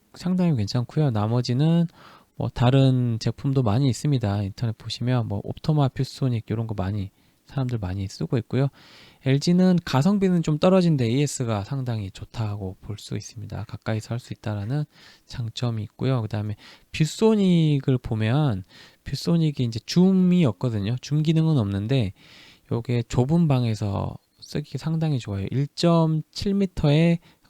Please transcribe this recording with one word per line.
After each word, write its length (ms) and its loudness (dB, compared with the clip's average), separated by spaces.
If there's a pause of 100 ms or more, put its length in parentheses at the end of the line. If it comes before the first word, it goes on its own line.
(140)
상당히 420 0
괜찮고요. 540 0
나머지는 760 2 (500)
뭐 120 -4
다른 720 4
제품도 420 -2
많이 260 2
있습니다. 540 0
인터넷 340 -4
보시면 520 -4
뭐 160 -4
옵토마, 440 0
뷰소닉 640 -4
요런 160 -2
거 80 -6
많이, 360 -4 (360)
사람들 320 -4
많이 300 -4
쓰고 300 -4
있고요. 300 -2 (560)
엘지는 600 4
가성비는 580 2
좀 160 0
떨어진데 460 4
에이에스가 580 0
상당히 480 -6
좋다고 680 -8
볼 180 -12
수 180 -10
있습니다. 480 -12
가까이서 500 -8
할 40 -6
수 140 -12
있다라는 520 -6 (420)
장점이 580 -6
있고요. 380 -2
그다음에 340 -6 (360)
뷰소닉을 1040 2
보면 680 0 (400)
뷰소닉이 600 0
이제 220 -2
줌이 580 4
없거든요. 560 0
줌 220 -2
기능은 360 2
없는데 560 0 (580)
요게 320 -2
좁은 420 2
방에서 680 0 (240)
쓰기 360 -8
상당히 420 -2
좋아요. 320 -6
일점칠 1040 0
미터에, 640 2 (300)